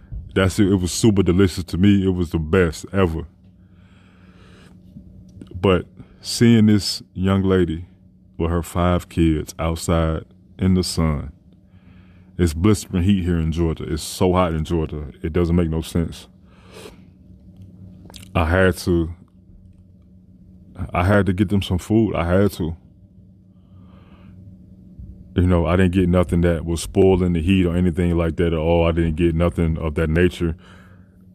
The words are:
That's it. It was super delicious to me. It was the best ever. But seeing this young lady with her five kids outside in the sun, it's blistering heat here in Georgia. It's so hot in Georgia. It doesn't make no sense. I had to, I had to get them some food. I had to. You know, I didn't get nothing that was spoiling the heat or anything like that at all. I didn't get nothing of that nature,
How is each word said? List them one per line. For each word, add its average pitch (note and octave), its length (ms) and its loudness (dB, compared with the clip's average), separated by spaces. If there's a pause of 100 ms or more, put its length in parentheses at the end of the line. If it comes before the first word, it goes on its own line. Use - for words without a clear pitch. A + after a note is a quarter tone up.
(360)
That's F#2+ 240 2
it. G2 100 4
It G2+ 60 4
was F2+ 160 -2
super G2+ 320 2
delicious F#2 420 2
to - 120 -8
me. G2 280 4
It F#2+ 60 2
was F2 200 -4
the E2+ 80 -2
best D#2+ 540 0
ever. E2 320 -2 (2250)
But F#2 320 0 (360)
seeing A#2 460 4
this G#2 340 0 (120)
young F#2+ 300 0
lady F#2 420 0 (520)
with E2 140 -4
her E2+ 120 -2
five F2 460 -2
kids D#2+ 500 0
outside E2 640 -2 (340)
in F#2 180 0
the F#2 80 2
sun, D#2 500 -4 (1080)
it's E2 140 2
blistering F#2 500 0
heat F#2+ 220 0
here F2 120 0
in D#2+ 140 -2
Georgia. D#2+ 320 -2
It's D2+ 180 -8
so - 300 0
hot F2+ 220 2
in D#2+ 100 -4
Georgia. D#2 480 -4 (100)
It D#2 120 -6
doesn't E2+ 240 0
make E2+ 120 0
no D#2+ 120 -4
sense. - 480 -6 (2000)
I F2+ 120 0
had F2+ 320 2
to, E2+ 360 -2 (1800)
I F2+ 100 0
had G2+ 220 2
to G2 80 0
get F#2 160 0
them G2+ 120 0
some F#2 180 -4
food. G#2+ 360 0
I D#2+ 100 -2
had G2 280 2
to. E2 240 -6 (2500)
You F2+ 120 2
know, F2 180 4
I E2 100 2
didn't F#2 160 4
get F#2 160 2
nothing F2 340 2
that E2+ 220 0
was E2 180 -6
spoiling F#2 520 2
the E2 80 -2
heat F#2+ 240 2
or E2+ 100 -2
anything F2 420 0
like E2 200 -2
that E2+ 160 0
at D#2+ 60 -2
all. E2 280 2
I E2+ 60 0
didn't E2 240 -2
get E2+ 180 0
nothing E2 420 0
of D#2 180 -6
that D#2+ 140 -2
nature, E2+ 460 0 (800)